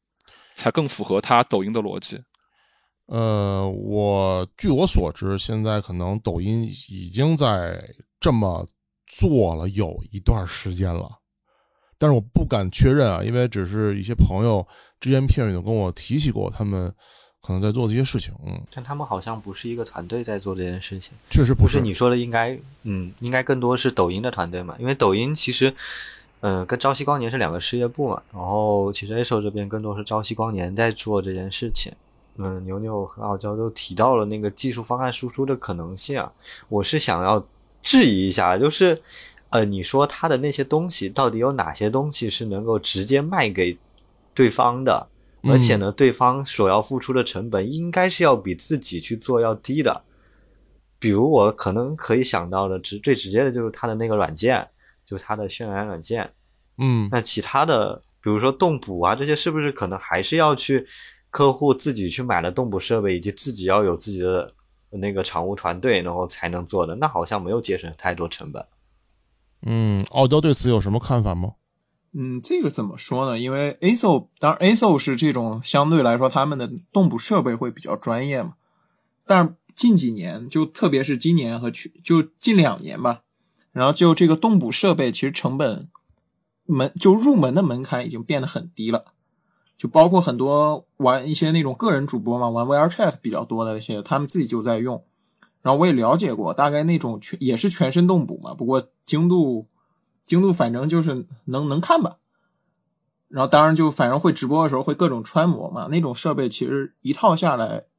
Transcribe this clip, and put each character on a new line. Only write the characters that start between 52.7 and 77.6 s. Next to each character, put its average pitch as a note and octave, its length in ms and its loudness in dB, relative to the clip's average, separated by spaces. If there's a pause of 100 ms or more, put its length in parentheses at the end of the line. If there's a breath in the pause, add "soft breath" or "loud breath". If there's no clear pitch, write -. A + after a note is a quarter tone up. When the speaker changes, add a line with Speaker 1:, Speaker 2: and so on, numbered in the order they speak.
Speaker 3:
直-， G2+ 240 -10
最 C3+ 140 2
直 G2+ 140 -6
接 A2 120 2
的 C#3 80 0
就 A#2+ 140 -4
是 A2 80 -4
他 - 160 -8
的 A2 80 -4
那 A2+ 100 -4
个 A2 80 0
软 F2 180 0
件， A2+ 360 0 (360)
就 G2 140 -10
是 - 60 -12
他 A2 100 -6
的 G#2 140 -6
渲 A2+ 200 -8
染 G2+ 160 -4
软 F#2+ 160 -8
件。 A2+ 320 -6 (440)
Speaker 2:
嗯。 A#2+ 340 0
Speaker 3:
那 A#2+ 100 0
其 A2 200 2
他 C#3 260 0
的， A2 340 0 (220)
比 G#2 80 -2
如 G#2+ 80 2
说 C3 140 2
动 D3+ 260 0
捕 F#2 220 -8
啊， F#2 160 2
这 C#3 100 -4
些 D3+ 80 2
是 D3 160 0
不 D#3 80 -2
是 C#3+ 140 -2
可 G#2 160 -6
能 F#2+ 100 -6
还 F#2 240 -2
是 D#3 140 -2
要 D#3 180 4
去 C3 320 0 (440 loud breath)
客 C#3 220 4
户 C#3+ 220 2
自 C#3 180 0
己 G2+ 160 -4
去 B2+ 140 -4
买 A2 180 0
了 E2+ 100 -2
动 A#2+ 200 -2
捕 G2 100 -2
设 A2+ 220 0
备， G2 120 0
以 F2 60 -2
及 G2 100 -4
自 B2+ 220 -4
己 G2+ 140 -6
要 G2 180 4
有 F2+ 100 2
自 E2+ 160 -6
己 F#2+ 100 -6
的 F2+ 340 -2 (380)
那 G2+ 200 -6
个 F#2+ 100 -2
场 F2 240 -4
务 G2 80 -4
团 F2 240 -4
队， G#2+ 220 2
然 F2 120 -6
后 F2+ 140 -4
才 - 220 -6
能 F2 160 -6
做 F2 220 -2
的？ E2+ 100 -8
那 C#3+ 100 0
好 G2+ 160 -2
像 G2+ 180 -4
没 F2+ 100 -8
有 A#2 100 -2
节 G2 160 -2
省 E2+ 220 -12
太 F2+ 160 -4
多 E2+ 120 -6
成 D2+ 240 -12
本。 - 160 -14 (920)
Speaker 2:
嗯， A2 500 0
傲 C3 160 4
娇 D3 140 4
对 D#3 140 4
此 B2 160 0
有 A2 100 4
什 F#2+ 100 -2
么 G#2+ 80 0
看 A#2+ 240 0
法 G2 120 -2
吗？ F2+ 160 -4 (640)
Speaker 4:
嗯， B2+ 280 -8
这 F4+ 200 -2
个 D3+ 80 0
怎 C3+ 120 -6
么 G2+ 140 -8
说 C3 300 -4
呢？ A#2+ 120 -4
因 B2+ 140 -4
为 C#3+ 300 -2
aso， F#3+ 460 2 (100)
当 D3+ 200 2
然 F#3+ 120 6
aso A3 280 6
是 C3 180 0
这 D3+ 140 2
种 A#2 320 -4
相 D3 280 2
对 D#3+ 120 6
来 A#2+ 140 4
说 B2+ 140 2
他 C#3 160 0
们 D3 100 -4
的 A#2+ 160 -6 (180)
动 F#3 200 4
捕 A#2 80 -4
设 F#3 240 0
备 A#2+ 120 0
会 A#2+ 160 -6